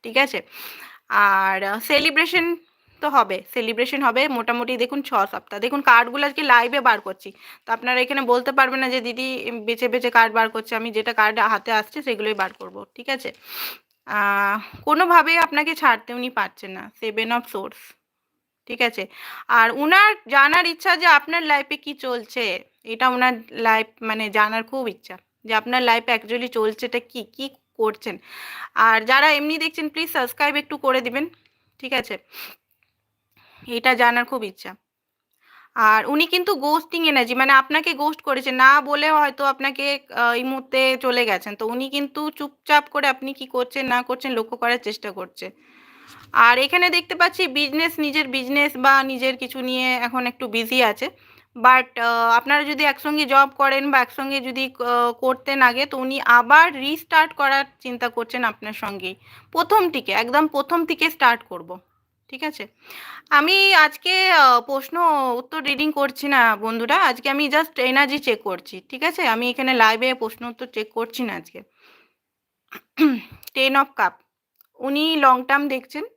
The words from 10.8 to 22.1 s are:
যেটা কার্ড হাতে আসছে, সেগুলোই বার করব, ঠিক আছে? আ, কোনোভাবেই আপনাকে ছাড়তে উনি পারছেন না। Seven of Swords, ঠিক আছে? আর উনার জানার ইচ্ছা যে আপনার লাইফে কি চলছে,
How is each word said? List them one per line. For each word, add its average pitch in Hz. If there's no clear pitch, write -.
যেটা 220
কার্ড 220
হাতে 220
আসছে, 220
সেগুলোই 214
বার 190
করব, 190
ঠিক 240
আছে? 269
আ, 208
কোনোভাবেই 339
আপনাকে 320
ছাড়তে 240
উনি 247
পারছেন 202
না। 190
Seven 220
of 240
Swords, -
ঠিক 240
আছে? 226
আর 233
উনার 370
জানার 294
ইচ্ছা 349
যে 339
আপনার 320
লাইফে 294
কি 285
চলছে, 240